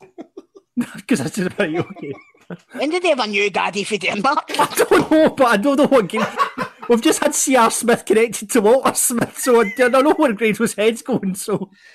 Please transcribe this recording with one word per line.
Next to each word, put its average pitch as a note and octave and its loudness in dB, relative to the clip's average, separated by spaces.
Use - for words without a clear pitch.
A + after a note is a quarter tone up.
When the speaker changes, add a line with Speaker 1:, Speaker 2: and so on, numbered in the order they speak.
Speaker 1:
'Cause C3+ -2
I A#2+ -6
said, F#3 -6
right, E3 -4
okay. D#3 -10
Speaker 2:
When C4 -6
did F4+ -4
they F4+ 0
have C#4 0
a A3+ -2
new G3+ -2
daddy F#3 -4
for G#3+ -4
Denmark? G#3 -2
Speaker 1:
<laughs> - -6
I - 0
don't - 2
know, D#4 6
but C4 2
I A3+ 2
don't C#4 0
know C#4+ 4
what A#3+ 4
game. G#3+ -4
We've A#3 2
just - 2
had F#4+ 0
C C4+ 0
R A3+ 4
Smith A#3 -2
connected A3 0
to A#3+ 2
Walter A#3 4
Smith, - -4
so A#3+ 4
I, A3+ 2
I B3 0
don't C4 4
know D#4 4
where D#4 2
Grado's A3 -2
head's A3 0
going, F#3+ -4
so. F#3+ -6